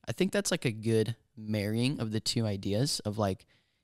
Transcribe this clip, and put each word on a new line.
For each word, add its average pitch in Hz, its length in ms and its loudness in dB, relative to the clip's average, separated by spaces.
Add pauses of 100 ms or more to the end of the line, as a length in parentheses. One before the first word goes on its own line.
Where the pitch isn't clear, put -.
I - 40 -2
think 180 220 0
that's, 202 180 0
like, - 140 0
a 127 60 0
good 110 440 2 (240)
marrying 110 600 0
of 110 120 -2
the 110 80 -2
two 113 280 0
ideas 101 540 0
of, 104 180 -4
like, 98 260 0 (380)